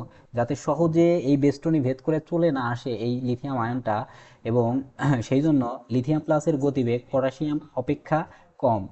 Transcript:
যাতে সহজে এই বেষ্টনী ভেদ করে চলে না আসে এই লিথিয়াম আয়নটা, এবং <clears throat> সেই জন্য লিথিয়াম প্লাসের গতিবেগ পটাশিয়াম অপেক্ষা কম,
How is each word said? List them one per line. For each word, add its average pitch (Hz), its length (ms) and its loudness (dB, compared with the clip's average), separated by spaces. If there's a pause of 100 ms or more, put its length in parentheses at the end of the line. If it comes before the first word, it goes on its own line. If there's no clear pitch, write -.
(360)
যাতে 120 180 -2 (120)
সহজে 165 420 2 (220)
এই 147 60 4
বেষ্টনী 143 500 2
ভেদ 131 200 -2
করে 156 120 0 (120)
চলে 170 260 2
না 131 60 -2 (120)
আসে 123 180 -6 (140)
এই 123 80 0 (140)
লিথিয়াম 131 360 -4
আয়নটা, 117 320 -2 (480)
এবং 117 240 2 (300)
<clears throat> 135 300 0
সেই 135 180 2
জন্য 147 160 4 (280)
লিথিয়াম 127 360 0
প্লাসের 151 300 2
গতিবেগ 131 440 0 (100)
পটাশিয়াম 135 480 -2 (180)
অপেক্ষা 147 440 -2 (380)
কম, 117 220 0 (120)